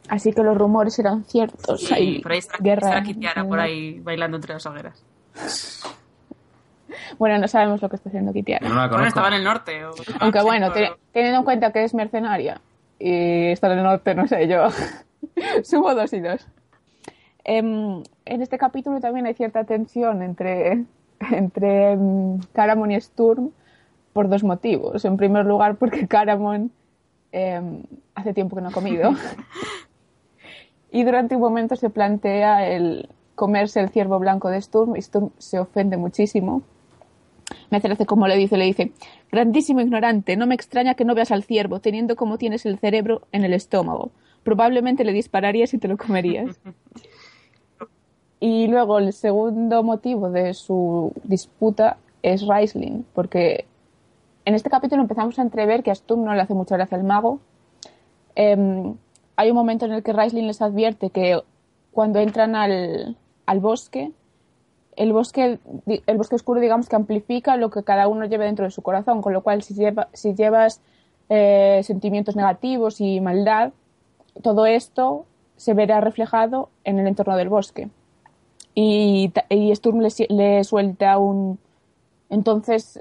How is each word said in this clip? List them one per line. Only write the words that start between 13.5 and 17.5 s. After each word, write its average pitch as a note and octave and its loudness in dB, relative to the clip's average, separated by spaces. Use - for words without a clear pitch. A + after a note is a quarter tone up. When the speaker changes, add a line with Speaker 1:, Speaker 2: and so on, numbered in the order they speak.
Speaker 1:
está F#3 2
en F#3 0
el F#3 0
norte, F#3+ 2
no F#3 0
sé, E3+ 2
yo F#3 4
<laughs> G4 -4
sumo F4 2
dos A3 -2
y G3+ -4
dos. F3 -6
Em, G#3+ -2